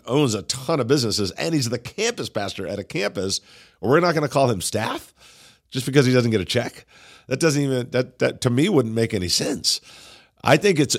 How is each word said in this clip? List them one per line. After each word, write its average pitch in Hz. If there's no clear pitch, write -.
owns 127
a 101
ton -
of 117
businesses 113
and 165
he's 123
the 120
campus 220
pastor 101
at 98
a 98
campus, 160
we're 131
not 175
gonna 147
call 135
him 98
staff -
just 131
because 139
he 127
doesn't 120
get 107
a -
check? -
That 131
doesn't 147
even, 127
that, 123
that 127
to 127
me 135
wouldn't 123
make 113
any 90
sense. -
I 143
think 196
it's, 135